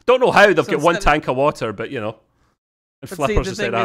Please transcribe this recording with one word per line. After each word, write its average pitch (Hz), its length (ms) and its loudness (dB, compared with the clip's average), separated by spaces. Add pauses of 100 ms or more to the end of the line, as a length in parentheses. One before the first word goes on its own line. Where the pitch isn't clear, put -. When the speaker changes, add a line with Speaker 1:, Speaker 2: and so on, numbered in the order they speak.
Speaker 1:
Don't 254 140 4
know 226 120 4
how 196 140 6
they've 160 180 4
Speaker 2:
So - 80 -8
Speaker 1:
got 143 80 -2
one 170 160 2
Speaker 2:
instead 185 140 0
of 147 40 4
Speaker 1:
tank 151 140 -6
of 131 80 -2
water, 135 360 -2
but, 107 180 -10
you 131 100 -10
know, 107 180 -8 (840)
and - 80 -18
Speaker 2:
But - 0 -
see, 196 60 -14
Speaker 1:
flippers 147 180 -2 (120)
Speaker 2:
the - 40 -8
Speaker 1:
instead 107 160 -6
Speaker 2:
thing 113 80 -4
Speaker 1:
of 113 60 -2
Speaker 2:
is, 113 40 0